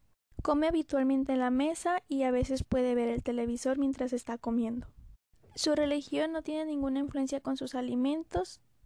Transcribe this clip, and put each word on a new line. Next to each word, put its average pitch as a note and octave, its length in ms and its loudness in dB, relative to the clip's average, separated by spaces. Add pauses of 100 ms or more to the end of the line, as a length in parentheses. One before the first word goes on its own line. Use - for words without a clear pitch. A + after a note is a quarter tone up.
(440)
Come D4+ 240 2
habitualmente C4+ 640 2
en C4 60 2
la B3 100 2
mesa D#4+ 580 0
y C4 160 0
a B3+ 80 2
veces C4 320 2
puede B3 320 2
ver A#3 140 2
el A#3 140 -2
televisor A#3+ 560 -2
mientras C4+ 340 0
está A#3 240 -4
comiendo. A#3 500 -2 (680)
Su D4+ 200 2
religión D4 560 0
no D#4+ 100 -4
tiene D#4 220 -4
ninguna C#4 360 0
influencia C4+ 420 -2
con C4+ 160 -2
sus C4 180 -6
alimentos. C4+ 880 -2 (240)